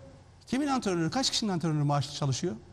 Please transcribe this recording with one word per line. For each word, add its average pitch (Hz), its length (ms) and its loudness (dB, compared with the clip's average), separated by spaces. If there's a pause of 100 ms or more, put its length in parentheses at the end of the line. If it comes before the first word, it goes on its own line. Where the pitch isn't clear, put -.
(460)
kimin 277 200 0
antrenörü, 185 440 0
kaç 262 200 0
kişinin 214 220 0
antrenörü 156 320 2
maaşlı 143 300 0
çalışıyor? 165 420 -2 (160)